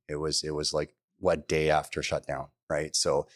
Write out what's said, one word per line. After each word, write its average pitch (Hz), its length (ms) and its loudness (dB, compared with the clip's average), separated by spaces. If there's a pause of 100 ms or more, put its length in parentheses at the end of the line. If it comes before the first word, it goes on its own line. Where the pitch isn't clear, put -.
It 73 100 -6
was, 76 260 -2
it 76 80 -4
was, 76 220 -2
like, 76 200 -2 (260)
what, 85 280 2
day 78 240 4
after 76 320 0
shutdown, 69 460 -4 (200)
right? 78 260 -2
So 73 300 2 (100)